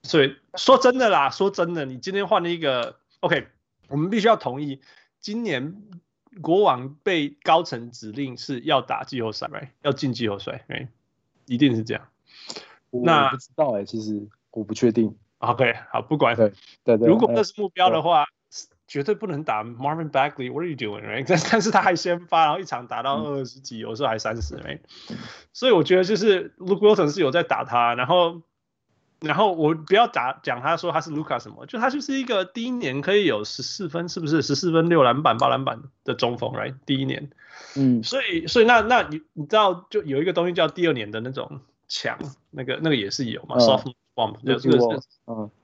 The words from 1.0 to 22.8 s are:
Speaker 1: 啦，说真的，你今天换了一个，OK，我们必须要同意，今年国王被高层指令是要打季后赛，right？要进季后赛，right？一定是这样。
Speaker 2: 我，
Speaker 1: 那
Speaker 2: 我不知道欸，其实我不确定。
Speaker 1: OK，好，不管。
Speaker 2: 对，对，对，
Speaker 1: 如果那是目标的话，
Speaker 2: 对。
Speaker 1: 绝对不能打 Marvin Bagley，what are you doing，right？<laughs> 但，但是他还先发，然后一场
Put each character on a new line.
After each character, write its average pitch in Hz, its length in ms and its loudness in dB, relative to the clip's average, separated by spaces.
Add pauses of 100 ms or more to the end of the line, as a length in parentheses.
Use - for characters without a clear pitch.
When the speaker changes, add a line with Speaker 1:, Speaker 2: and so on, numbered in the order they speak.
Speaker 1:
啦， 143 220 2
说 196 200 0
真 175 220 -2
的， 156 120 -4
你 131 140 -10
今 185 160 -10
天 196 120 -2
换 190 160 2
了 170 80 -2
一 170 80 -4
个， 131 380 -2 (240)
OK， 165 260 0 (420)
我 139 80 -6
们 165 140 -2
必 226 100 0
须 196 60 2
要 226 100 6
同 131 240 -8
意， 135 200 -8 (400)
今 220 240 -8
年 156 320 -4 (680)
国 175 200 2
王 135 400 0
被 151 400 -2
高 170 200 4
层 120 300 -10
指 110 180 -16
令 127 260 -8
是 127 240 -10
要 139 200 2
打 117 240 -8
季 123 180 -8
后 110 80 -4
赛， - 160 -10
right？ - 220 -12 (140)
要 147 100 0
进 135 200 -2
季 113 160 -4
后 101 100 -4
赛， - 300 -12
right？ 123 200 -10 (580)
一 123 100 -4
定 127 200 4
是 110 80 -4
这 113 100 -6
样。 107 80 -8 (880)
Speaker 2:
我， 123 140 -4
Speaker 1:
那 147 220 4
Speaker 2:
我 131 40 2
不 135 60 -6
知 - 180 -18
道 151 180 0
欸， 101 120 -4
其 113 160 -8
实 107 260 -6 (240)
我 110 140 -8
不 107 100 -8
确 120 160 4
定。 110 260 0 (240)
Speaker 1:
OK， 117 320 2 (200)
好， 113 100 -2
不 156 160 -4
管。 120 160 4
Speaker 2:
对， 107 180 4 (300)
对， 113 160 4
对， 117 80 4
Speaker 1:
如 190 100 8
果 233 160 4
那 220 120 2
是 - 120 -6
目 202 120 -4
标 180 220 2
的 160 120 0
话， 156 220 4
Speaker 2:
对。 - 60 -8 (580)
Speaker 1:
绝 139 160 -4
对 214 100 0
不 208 120 -8
能 156 180 -6
打 110 180 -2
Marvin 139 480 -6
Bagley，what 139 540 -2
are 180 40 -6
you 151 60 -6
doing，right？ 107 500 -8
<laughs> - 40 -8
但， 175 100 4 (140)
但 226 100 4
是 220 80 0
他 196 120 4
还 185 120 4
先 175 320 -4
发， 160 200 4
然 147 80 2
后 190 40 -4
一 190 60 -10
场 123 220 -10